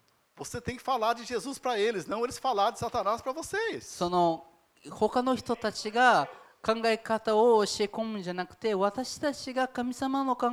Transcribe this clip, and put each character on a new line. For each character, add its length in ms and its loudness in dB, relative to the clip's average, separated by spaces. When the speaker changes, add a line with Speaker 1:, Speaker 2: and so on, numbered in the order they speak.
Speaker 1:
Você 240 -10
tem 160 -8
que 60 -16
falar 320 2
de 100 -8
Jesus 340 -6
pra 200 -2
eles, 280 0
não 180 -2
eles 140 -4
falar 320 2
de 80 -6
Satanás 420 -2
pra 120 -6
vocês. 520 -6
Speaker 2:
そ 240 -4
の、 380 2
他 320 0
の 140 2
人 180 -4
た 160 -2
ち 200 -8
が 360 6
考 140 2
え 100 4
方 400 0
を 280 8
教 160 -2
え 40 2
込 200 -4
む 140 -6
ん 40 -8
じ 80 -6
ゃ 40 -6
な 120 -4
く 100 -20
て、 180 0
私 460 -2
た 140 -2
ち 180 -10
が 160 0
神 240 -4
様 320 -2
の 120 0
考 160 0